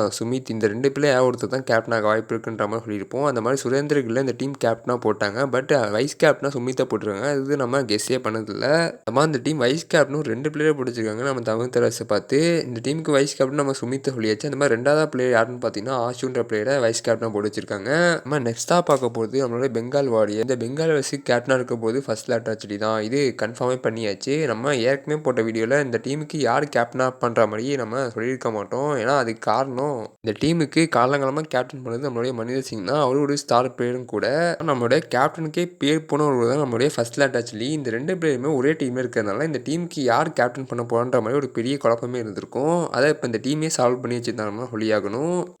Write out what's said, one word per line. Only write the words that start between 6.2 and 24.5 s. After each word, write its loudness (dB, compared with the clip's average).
கேப்டனா 4
சுமித்தை -2
போட்டிருக்காங்க. -2
இது 0
நம்ம 0
கெஸ்ஸே 0
பண்ணதில்ல. -2
அந்த -6
மாதிரி 4
இந்த 0
டீம் -2
வைஸ் 0
கேப்டனும் 2
ரெண்டு -4
பிளேயரை 2
போட்டு -4
வச்சிருக்காங்க. -4
நம்ம -2
தமிழ் 0
தரசை 2
பார்த்து 2
இந்த -6
டீமுக்கு 0
வைஸ் 4
கேப்டன் 2
நம்ம 0
சுமித்தை -4
சொல்லியாச்சு. 0
அந்த -4
மாதிரி 4
ரெண்டாவது 2
பிளேயர் 2
யாருன்னு 0
பார்த்தீங்கன்னா -4
ஆஷுன்ற -2
பிளேயரை 0
வைஸ் 0
கேப்டனா 0
போட்டு -2
வச்சிருக்காங்க. -6
நம்ம 0
நெக்ஸ்டா 0
பார்க்க 2
போறது 0
நம்மளோட 0
பெங்கால் 0
வாரியர். 2
இந்த 0
பெங்கால் 0
வாரியர்ஸ் 0
கேப்டனா 2
இருக்க -4
போது 0
ஃபர்ஸ்ட் -4
லேட்டர் -2
ஹெச் -10
டி -4
தான். 2
இது 0
கன்ஃபார்மே 0
பண்ணியாச்சு. -2